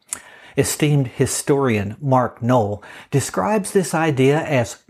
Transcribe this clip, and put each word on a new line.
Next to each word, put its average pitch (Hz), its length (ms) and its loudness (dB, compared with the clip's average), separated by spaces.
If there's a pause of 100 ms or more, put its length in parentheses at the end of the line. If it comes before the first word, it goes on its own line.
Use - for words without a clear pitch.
(580)
Esteemed 143 500 2
historian 117 920 0
Mark 127 420 0
Noll 110 400 0 (260)
describes 185 600 -2
this 190 220 0
idea 151 500 2
as 123 460 -4